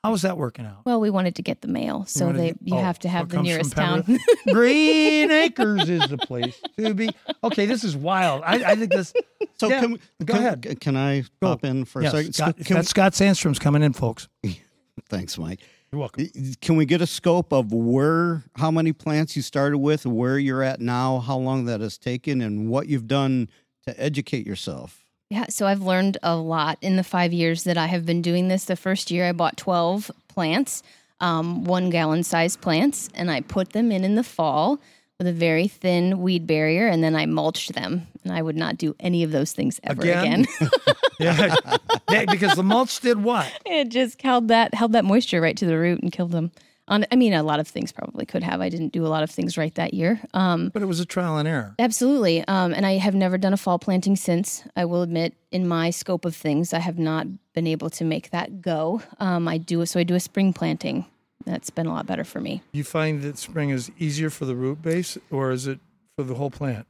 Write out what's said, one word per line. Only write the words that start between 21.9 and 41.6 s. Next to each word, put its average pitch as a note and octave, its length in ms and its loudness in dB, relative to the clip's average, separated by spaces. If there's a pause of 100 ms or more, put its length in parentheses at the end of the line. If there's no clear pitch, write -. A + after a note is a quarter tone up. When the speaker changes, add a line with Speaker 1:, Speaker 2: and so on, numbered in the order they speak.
Speaker 3:
taken, B2+ 440 -4
and G#2+ 260 -2
what C#3 200 -2
you've B2+ 200 -2
done C3 400 0 (380)
to - 140 -10
educate C#3 460 -4
yourself? F2 540 -10 (300)
Speaker 2:
Yeah, G#3+ 180 -4
so - 180 -2
I've G3 140 2
learned F#3+ 420 0
a E3+ 140 0
lot D#3+ 440 -2
in F#3+ 160 0
the F#3+ 60 2
five F3 300 0
years E3 320 0
that F3 140 0
I D#3+ 80 0
have E3+ 200 -2
been E3+ 160 0
doing F3 260 2
this. F#3 180 0
The F#3 100 -2
first - 340 -4
year F3 160 0
I F3+ 60 0
bought E3+ 240 0
twelve F3+ 540 -2 (180)
plants, F3+ 540 -2 (360)
um, E3+ 460 0
one F3+ 260 2
gallon E3 320 2
size E3+ 340 0
plants, G3 580 0
and F3 160 -4
I C#3 100 -2
put - 320 -4
them A3+ 180 0
in F#3+ 140 0
in G3+ 120 2
the A#3+ 60 2
fall E3 560 0 (400)
with F3+ 80 -2
a F3+ 60 0
very E3 340 2
thin F3+ 540 0
weed F3+ 260 0
barrier, D#3+ 400 2
and E3+ 160 4
then D#3+ 140 2
I D#3 100 0
mulched D#3 460 -2
them. E3 340 -4 (160)
And F#3 100 -8
I E3+ 100 -4
would D#3+ 140 -4
not D#3+ 220 -4
do D#3 220 -4
any F3 240 0
of D#3 80 -2
those D3+ 200 0
things - 300 -4
ever - 200 -4
Speaker 1:
Again? F3 440 2 (140)
Speaker 2:
again. D#3 140 2
<laughs> B4+ 60 2 (400)
Speaker 1:
Yeah. - 340 4 (560)